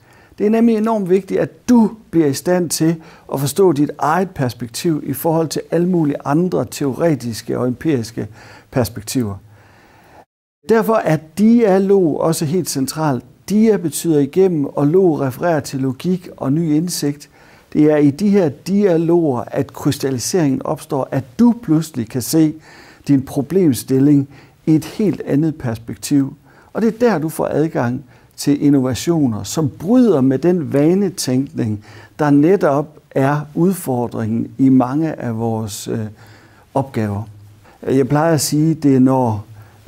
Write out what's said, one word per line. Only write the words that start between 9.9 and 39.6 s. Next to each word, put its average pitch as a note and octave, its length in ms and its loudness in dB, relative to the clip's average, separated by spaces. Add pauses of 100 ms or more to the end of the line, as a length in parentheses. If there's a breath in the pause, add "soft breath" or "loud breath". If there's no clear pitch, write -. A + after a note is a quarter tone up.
Derfor A3 260 2
er D#3+ 240 0 (200)
dialog G3 840 4
også D#3+ 240 -2
helt D#3 260 -2
centralt. C3+ 540 -2 (240)
Dia G#3+ 280 4
betyder E3 420 -2
igennem, D#3 460 2
og C#3+ 220 -2
log E3 340 2
refererer C#3 400 -2
til C3 200 -6
logik E3+ 560 -4
og C3+ 160 -2
ny D#3 220 0
indsigt. D3+ 540 -4 (440 soft breath)
Det D3+ 200 4
er D3+ 40 4
i C#3+ 140 4
de G3 180 -2
her G3 200 4
dialoger, E3+ 1000 0
at - 260 -4
krystalliseringen C#3 880 -2
opstår, D3 480 -6
at C3+ 140 -4 (140)
du A#3 240 4
pludselig D#3 460 -2
kan B2+ 140 -6
se D#3 320 0 (540 loud breath)
din C#3 140 2
problemstilling C#3 1080 0 (380 loud breath)
i D#3 80 4
et D#3 100 0
helt - 420 -2
andet D3 300 0
perspektiv. C3 760 -4 (380 soft breath)
Og F#3+ 100 -4
det A3 120 0
er A3+ 40 -20
der, A3+ 200 2
du D3+ 100 -4
får - 180 -4
adgang C3+ 580 -2 (320 soft breath)
til D3 280 0
innovationer, C3 800 0
som D3+ 260 -4 (100)
bryder G#3+ 420 4
med C3 180 2
den D#3+ 340 0
vanetænkning, C3+ 1120 0 (340 loud breath)
der D3+ 120 2
netop D3 680 2 (120)
er C#3+ 300 0 (140)
udfordringen A#2 1040 -2
i C3+ 100 4
mange C3+ 440 2
af A#2 260 -6
vores, A2 500 -6
øh, B2 100 -4 (760 soft breath)
opgaver. A2 480 -4 (600 soft breath)
Jeg C3 260 0
plejer D#3 260 2
at C#3+ 60 0
sige, D#3 340 0
det C#3+ 220 2
er, C3 40 4
når, B2+ 440 2 (440 soft breath)